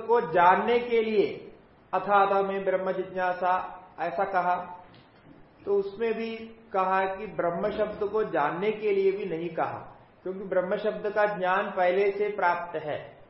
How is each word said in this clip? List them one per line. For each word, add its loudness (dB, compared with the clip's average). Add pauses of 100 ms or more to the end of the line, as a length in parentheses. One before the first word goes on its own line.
को 4 (140)
जानने 6
के 2
लिए 4 (680)
अथातः 4
में -2
ब्रह्म 0
जिज्ञासा 0 (460)
ऐसा -2
कहा, 2 (1120)
तो 0
उसमें -2
भी -6 (380)
कहा 2
कि -6
ब्रह्म -2
शब्द -2
को 0
जानने 0
के -2
लिए 4
भी -4
नहीं -6
कहा, -4 (440)
क्योंकि -8
ब्रह्म 0
शब्द -4
का 2
ज्ञान 0
पहले 2
से -2
प्राप्त 0
है। -6 (300)